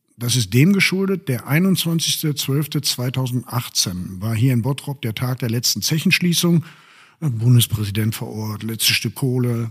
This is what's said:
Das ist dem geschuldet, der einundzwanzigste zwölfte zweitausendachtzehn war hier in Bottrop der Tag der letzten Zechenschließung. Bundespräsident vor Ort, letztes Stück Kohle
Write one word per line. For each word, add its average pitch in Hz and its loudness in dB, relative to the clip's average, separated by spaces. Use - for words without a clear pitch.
Das 120 -2
ist 104 0
dem 143 6
geschuldet, 190 0
der 123 -4
einundzwanzigste 165 0
zwölfte 147 -2
zweitausendachtzehn 120 -4
war 113 -2
hier 127 4
in 117 2
Bottrop 135 -4
der 110 -4
Tag 127 -4
der 123 -2
letzten 113 -2
Zechenschließung. 170 2
Bundespräsident 110 2
vor 123 -8
Ort, 107 -8
letztes 113 0
Stück - -4
Kohle 123 0